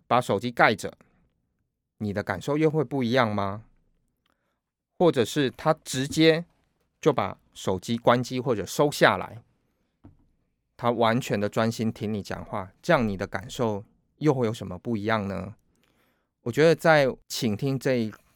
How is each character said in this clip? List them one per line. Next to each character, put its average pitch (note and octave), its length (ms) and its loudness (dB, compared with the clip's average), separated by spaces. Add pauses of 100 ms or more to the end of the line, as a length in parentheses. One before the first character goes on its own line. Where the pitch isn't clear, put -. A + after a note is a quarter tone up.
把 A#2+ 140 4
手 A2 180 -2
机 B2 120 -4
盖 A#2+ 240 4
着， - 180 -8 (1040)
你 G#2 160 -6
的 G2+ 100 -4
感 F#2+ 160 -4
受 C#3+ 200 -2
又 D#3 100 4
会 D3 160 0
不 C3 180 -4
一 A#2 100 0
样 A#2 220 2
吗？ G2+ 300 -4 (1300)
或 F3 140 6
者 B2+ 140 2
是 C3 260 0
他 D#3 240 -2 (100)
直 C3 220 -4
接 D#3+ 380 4 (560)
就 D3+ 120 4
把 G2 240 -2 (160)
手 F#2+ 280 -4
机 A#2 180 -4
关 B2 240 4
机 B2+ 160 -6
或 B2 160 -2
者 G2 100 -4
收 D3 280 0
下 A#2+ 240 4
来， F#2 260 -10 (1300)
他 A#2+ 160 -2
完 A2+ 280 2
全 A#2 180 -4
的 G#2 100 -2
专 A2+ 220 0
心 A2+ 220 -4
听 A2 220 -6
你 G2+ 80 -6
讲 F2+ 220 -10
话， F#2+ 260 -10 (100)
这 F3 120 -2
样 B2+ 140 2
你 G2 100 -4
的 F#2+ 100 -6
感 F#2 240 -10
受 G#2+ 340 -4 (340)
又 D3 140 2
会 B2+ 140 0
有 G2 60 -2
什 G2 120 -10
么 F2+ 140 -10
不 A#2+ 180 -6
一 G2+ 80 -6
样 G#2+ 220 0
呢？ F#2+ 300 -8 (840)
我 A#2+ 100 -6
觉 D3+ 100 2
得 D#3+ 140 6
在 D3+ 360 4 (140)
倾 G#2+ 300 -2
听 C3+ 200 -2
这 C3 200 0
一 A2 180 -4 (220)